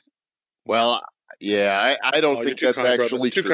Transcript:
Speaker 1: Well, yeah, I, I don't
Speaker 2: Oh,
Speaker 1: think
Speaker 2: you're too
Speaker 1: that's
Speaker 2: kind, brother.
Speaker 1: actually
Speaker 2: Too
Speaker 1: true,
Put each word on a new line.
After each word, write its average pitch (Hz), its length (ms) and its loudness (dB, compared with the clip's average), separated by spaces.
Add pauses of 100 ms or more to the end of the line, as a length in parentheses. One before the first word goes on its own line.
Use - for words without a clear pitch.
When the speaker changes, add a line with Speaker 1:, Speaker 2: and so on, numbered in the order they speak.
(680)
Speaker 1:
Well, 117 360 0 (380)
yeah, 101 400 0
I, 131 380 0
I - 20 2
don't 147 160 2
Speaker 2:
Oh, 117 60 -6
Speaker 1:
think 131 80 -2
Speaker 2:
you're 131 60 -6
too 147 100 0
Speaker 1:
that's 123 100 2
Speaker 2:
kind, 127 100 -2
brother. 123 160 2
Speaker 1:
actually 123 280 -2
Speaker 2:
Too 190 120 -2
Speaker 1:
true, 196 120 -2